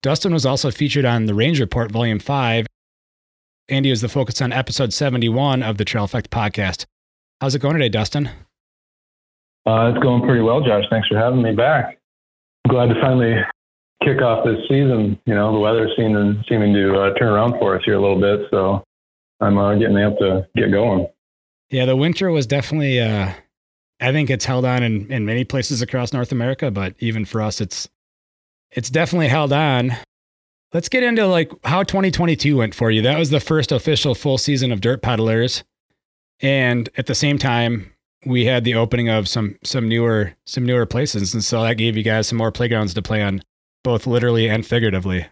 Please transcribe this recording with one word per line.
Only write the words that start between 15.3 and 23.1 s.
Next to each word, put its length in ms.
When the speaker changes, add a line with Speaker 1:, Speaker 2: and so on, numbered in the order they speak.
Speaker 2:
know, 180
the 60
weather's 380
seeming, 500
seeming 260
to, 260
uh, 160
turn 140
around 300
for 160
us 80
here 120
a 60
little 180
bit, 320
so 320
I'm, 180
uh, 180
getting 200
amped 240
to 360
get 160
going. 360
Speaker 1:
Yeah, 160
the 100
winter 360
was 160
definitely, 520
uh, 340